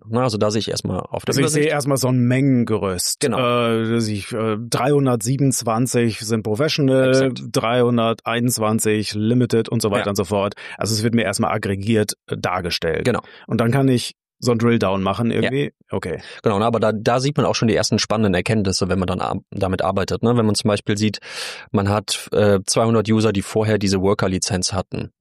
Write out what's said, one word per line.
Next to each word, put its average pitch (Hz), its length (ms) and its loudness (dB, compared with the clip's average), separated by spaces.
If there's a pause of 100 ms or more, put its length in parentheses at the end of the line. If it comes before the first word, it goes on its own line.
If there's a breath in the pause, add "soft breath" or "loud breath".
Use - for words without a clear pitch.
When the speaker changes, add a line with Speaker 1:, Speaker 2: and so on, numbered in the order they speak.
Speaker 1:
Na, 113 180 -2
also 110 140 0
da 107 140 2
sehe 110 80 0
ich 98 100 -4
erstmal 95 300 -4
auf - 240 -8
der - 60 -4
Speaker 2:
Also 123 100 0
ich 139 60 2
Speaker 1:
Übersicht. 151 180 0
Speaker 2:
sehe 156 80 0
erstmal 143 240 0
so 127 140 0
ein 127 100 2
Mengengerüst. 120 1040 0
Speaker 1:
Genau. 117 180 0
Speaker 2:
Äh, 117 500 0
dass 117 200 0
ich, 104 240 -4
äh, 110 260 0
dreihundertsiebenundzwanzig 123 1600 0
sind 110 240 -2
Professional, 131 680 2
Speaker 1:
Exakt. 131 320 0 (100)
Speaker 2:
dreihunderteinundzwanzig 113 1600 0
Limited 113 560 2
und 117 120 0
so 107 100 0
weiter 101 160 0
Speaker 1:
Ja. - 20 0
Speaker 2:
und 101 80 -2
so 101 80 0
fort. 101 300 -2 (220 loud breath)
Also 104 160 -6
es 104 100 -2
wird 117 100 0
mir 117 100 2
erstmal 98 300 0
aggregiert, 104 640 0 (100)
äh, - 100 -6
dargestellt. 90 680 -4
Speaker 1:
Genau. 104 160 -2 (260 loud breath)
Speaker 2:
Und 117 140 -2
dann 117 100 2
kann 135 160 2
ich 123 280 0 (240)
so 123 120 0
ein 117 80 2
Drilldown 107 420 2
machen 98 300 0
Speaker 1:
Ja. 101 60 -2
Speaker 2:
irgendwie? 127 360 -2 (160)
Okay. 90 320 -6 (220 loud breath)
Speaker 1:
Genau, 104 160 2
ne, 107 60 2
aber 113 140 2
da, 107 120 4
da 117 280 0
sieht 143 180 -2
man 117 100 2
auch 98 80 0
schon 117 140 2
die 98 60 4
ersten 104 220 0
spannenden 104 380 0
Erkenntnisse, 98 520 0
wenn 92 120 0
man 92 80 0
dann 92 120 -4
ar-, - 200 -4 (100)
damit 92 320 -2
arbeitet. 95 400 -2
Ne? 117 160 2
Wenn 113 80 2
man 104 80 2
zum - 140 -2
Beispiel 104 280 0
sieht, 104 220 0 (540 loud breath)
man 101 180 2
hat, - 440 -2
äh, 101 300 4
zweihundert 113 460 2
User, 110 240 4
die 98 80 0
vorher 107 380 0
diese 98 200 0
Worker-Lizenz 95 720 0
hatten, - 480 -6